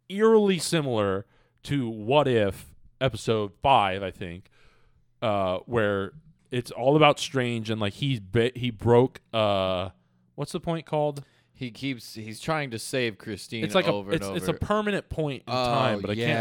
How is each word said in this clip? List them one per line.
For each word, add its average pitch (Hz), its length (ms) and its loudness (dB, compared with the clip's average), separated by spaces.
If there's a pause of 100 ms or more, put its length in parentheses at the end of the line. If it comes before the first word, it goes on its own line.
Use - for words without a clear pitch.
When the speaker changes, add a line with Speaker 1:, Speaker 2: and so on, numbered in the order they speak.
Speaker 1:
eerily 208 500 4
similar 113 680 0 (380)
to 135 260 -2
What 117 400 2
If 104 440 0 (280)
episode 110 500 -2 (100)
five, 101 420 4
I 92 80 -6
think, 90 380 -12 (720)
uh, 98 440 0
where 104 480 0 (360)
it's 123 220 -6
all 131 240 2
about 147 240 6
Strange 120 500 -4
and, 110 120 -4
like, 101 120 -2
he's 135 280 -2
ba-, 113 340 0
he 123 160 -4
broke, 120 480 4 (140)
uh, 98 560 0 (460)
what's 143 180 -8
the 180 80 -6
point 165 240 -6
called? 147 380 -2 (300)
Speaker 2:
He 127 180 -10
keeps, 127 440 -8
he's 110 240 -12
trying 151 320 -4
to 113 80 -6
save 120 380 -2
Christine 110 480 -8
Speaker 1:
It's 104 100 -4
like 175 120 2
a, 101 40 2
Speaker 2:
over 101 220 -6
Speaker 1:
it's, 98 120 -2
Speaker 2:
and - 40 -6
over. - 80 -6
Speaker 1:
it's 180 100 -6
a 170 60 0
permanent 208 560 -4
point 147 360 -6
in 120 80 -8
Speaker 2:
Oh, 127 120 0
Speaker 1:
time, 117 360 0
but 98 80 -4
I 104 60 -2
can't 117 140 -2
Speaker 2:
yeah. 117 120 0